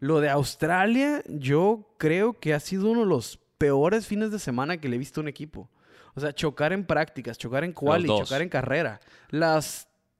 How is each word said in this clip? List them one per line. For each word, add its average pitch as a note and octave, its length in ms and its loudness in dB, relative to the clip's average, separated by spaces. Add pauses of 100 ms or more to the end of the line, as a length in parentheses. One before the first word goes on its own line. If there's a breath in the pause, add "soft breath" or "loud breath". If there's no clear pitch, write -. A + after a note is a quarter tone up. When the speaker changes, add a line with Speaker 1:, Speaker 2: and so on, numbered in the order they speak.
Speaker 1:
lo D3+ 180 2
de D3 100 2
Australia F#3+ 1000 0
yo D#3+ 680 0
creo F#3+ 400 2
que D#3 160 -2
ha D3 60 0
sido F#3+ 320 -2
uno A#3 100 2
de A3 60 2
los C#3+ 320 -2 (180)
peores D3+ 500 4
fines G#3 240 -2
de G#3 80 -4
semana C#3+ 380 -4
que D3 120 -6
le A#2+ 80 0
he - 20 -2
visto C#3+ 220 -8
a - 20 -4
un D3+ 60 -6
equipo. C#3 400 -14 (460 loud breath)
O - 40 -12
sea, D3 140 -4
chocar D3+ 400 0
en G3 100 -2
prácticas, D3 540 -2
chocar B2+ 260 -4
en F3 80 -6
quali, D#3+ 360 2
Speaker 2:
Los G#2+ 120 4
dos. F#2+ 100 -2
Speaker 1:
chocar C3+ 120 0
en F3+ 80 -4
carrera. B2+ 500 -2 (300 loud breath)
Las D#3 580 0 (320)